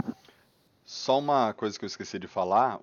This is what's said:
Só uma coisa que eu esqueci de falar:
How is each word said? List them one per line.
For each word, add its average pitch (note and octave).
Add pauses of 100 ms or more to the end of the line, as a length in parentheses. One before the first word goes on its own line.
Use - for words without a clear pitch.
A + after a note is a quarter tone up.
(840)
Só -
uma C#3
coisa G#2+
que G#2+
eu -
esqueci G2
de F2+
falar: G2+